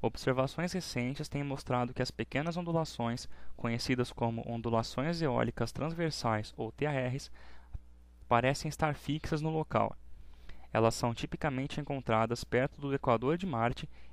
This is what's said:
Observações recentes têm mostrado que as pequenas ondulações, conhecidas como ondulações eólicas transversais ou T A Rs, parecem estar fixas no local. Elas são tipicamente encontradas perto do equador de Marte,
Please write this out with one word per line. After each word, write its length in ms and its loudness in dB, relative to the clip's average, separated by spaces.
Observações 720 0
recentes 540 -4
têm 140 -4
mostrado 520 0
que 80 0
as 80 0
pequenas 480 -2
ondulações, 680 -2
conhecidas 560 0
como 340 -2
ondulações 760 0
eólicas 500 2
transversais 840 0
ou 120 -4
T 140 -4
A 60 2
Rs, 400 -2
parecem 400 4
estar 260 2
fixas 460 -2
no 80 0
local. 480 2
Elas 220 6
são 200 2
tipicamente 680 -2
encontradas 600 2
perto 380 2
do 120 -2
equador 460 4
de 80 -4
Marte, 420 0